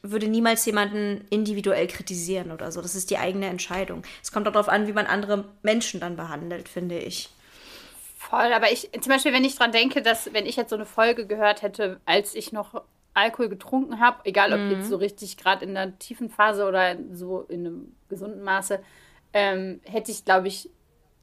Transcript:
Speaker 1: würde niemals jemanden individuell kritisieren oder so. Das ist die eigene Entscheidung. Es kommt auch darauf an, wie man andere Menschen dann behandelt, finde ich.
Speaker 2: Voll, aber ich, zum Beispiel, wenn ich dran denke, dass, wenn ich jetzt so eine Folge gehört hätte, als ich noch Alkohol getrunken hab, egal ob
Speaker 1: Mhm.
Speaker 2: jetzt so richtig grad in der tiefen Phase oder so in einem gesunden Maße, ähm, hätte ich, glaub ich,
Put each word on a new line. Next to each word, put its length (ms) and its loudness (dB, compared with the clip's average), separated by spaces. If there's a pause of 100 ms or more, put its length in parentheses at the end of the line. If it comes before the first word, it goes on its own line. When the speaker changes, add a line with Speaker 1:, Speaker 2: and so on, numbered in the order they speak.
Speaker 1:
würde 240 -2
niemals 380 4
jemanden 640 0
individuell 580 2
kritisieren 680 -6
oder 180 -8
so. 100 -8
Das 140 -6
ist 140 -6
die 80 0
eigene 300 -2
Entscheidung. 560 -6 (200)
Es 80 -10
kommt 160 -2
auch 60 0
darauf 160 4
an, 180 2
wie 60 -4
man 120 2
andere 380 0 (200)
Menschen 360 0
dann 160 -6
behandelt, 540 -10
finde 280 -6
ich. 320 -8 (1000)
Speaker 2:
Voll, 240 4
aber 180 4
ich, 200 -2
zum 220 -2
Beispiel, 200 4
wenn 120 6
ich 100 0
dran 160 4
denke, 300 4
dass, 320 0
wenn 120 0
ich 120 -6
jetzt 120 -2
so 60 -2
eine 100 -6
Folge 420 2
gehört 340 2
hätte, 440 -4
als 300 2
ich 160 -10
noch 320 -8 (300)
Alkohol 360 2
getrunken 500 -4
hab, 280 2
egal 260 4
ob 60 2
Speaker 1:
Mhm. 120 -2
Speaker 2:
jetzt 180 -2
so 80 -2
richtig 400 -6
grad 260 0
in 100 -8
der 240 -6
tiefen 320 -10
Phase 380 4
oder 280 4 (180)
so 300 -8
in 220 -8
einem 300 -12 (140)
gesunden 340 -10
Maße, 360 -2 (540)
ähm, 520 0
hätte 260 -4
ich, 140 -12
glaub 200 6
ich, 240 -8 (540)